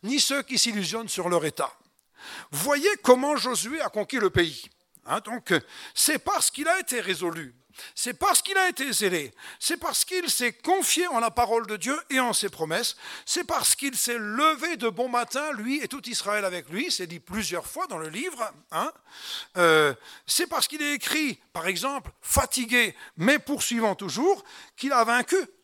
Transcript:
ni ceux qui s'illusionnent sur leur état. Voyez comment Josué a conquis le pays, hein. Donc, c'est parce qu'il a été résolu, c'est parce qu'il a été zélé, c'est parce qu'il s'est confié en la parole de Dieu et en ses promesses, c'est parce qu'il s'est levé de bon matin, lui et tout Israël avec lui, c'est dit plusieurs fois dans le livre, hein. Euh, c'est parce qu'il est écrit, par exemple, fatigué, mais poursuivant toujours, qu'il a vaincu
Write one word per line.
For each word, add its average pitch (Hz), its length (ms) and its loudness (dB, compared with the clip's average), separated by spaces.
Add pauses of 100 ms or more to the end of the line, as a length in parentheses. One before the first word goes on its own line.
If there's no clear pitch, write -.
ni 254 180 -2
ceux 277 220 2
qui 254 160 -4
s'illusionnent 208 520 -2
sur 175 200 -2
leur 165 160 2
état. 143 260 -4 (760)
Voyez 285 400 0 (140)
comment 262 320 8
Josué 247 460 -2
a 220 80 -2
conquis 208 280 -4
le 190 140 2
pays, 165 340 0 (400)
hein. 185 140 -2
Donc, 220 340 -4 (400)
c'est - 240 2
parce - 320 0
qu'il 302 180 -4
a 370 120 2
été 247 220 -4
résolu, 165 520 -4 (420)
c'est - 180 -4
parce - 300 2
qu'il 392 120 -2
a 381 140 6
été 269 240 -4
zélé, 175 400 0 (260)
c'est 320 180 -2
parce - 280 0
qu'il 359 240 -2
s'est 240 240 0
confié 359 540 2
en 262 120 0
la 233 120 0
parole 226 340 2
de 214 100 -6
Dieu 240 240 -2 (120)
et 262 80 4
en 247 120 2
ses 196 180 0
promesses, 165 460 -2 (300)
c'est - 200 -2
parce - 280 2
qu'il 269 240 -4
s'est 240 220 -2
levé 294 580 0
de 233 120 0
bon 226 200 -2
matin, 247 440 -2
lui 254 280 -2
et 214 60 -6
tout - 200 -10
Israël 208 380 -2
avec 175 240 -4
lui, 254 220 -4
c'est 185 160 -4
dit 170 120 -12
plusieurs 180 460 -6
fois 359 220 -6
dans 214 100 -8
le 160 120 -8
livre, 240 440 -6 (180)
hein. 185 200 -2 (680)
Euh, 156 340 8 (360)
c'est - 180 2
parce 302 220 0
qu'il 302 160 -6
est 294 100 0
écrit, 285 460 -2 (120)
par 165 140 -8
exemple, 214 460 -4 (100)
fatigué, 240 720 2 (220)
mais 233 220 4
poursuivant 226 560 0
toujours, 202 480 0 (340)
qu'il 277 160 -2
a 240 100 6
vaincu 240 340 2 (260)